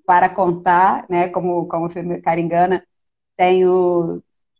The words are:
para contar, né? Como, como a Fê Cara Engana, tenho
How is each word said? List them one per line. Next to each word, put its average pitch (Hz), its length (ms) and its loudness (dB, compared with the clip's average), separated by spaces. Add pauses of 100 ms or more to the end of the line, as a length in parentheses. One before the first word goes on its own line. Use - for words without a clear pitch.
para 185 240 4
contar, 180 800 0
né? 175 200 0
Como, 175 380 -4
como 170 200 -4
a 170 40 -8
Fê 175 300 -8
Cara 170 200 -2
Engana, 175 440 0 (520)
tenho 180 840 2 (380)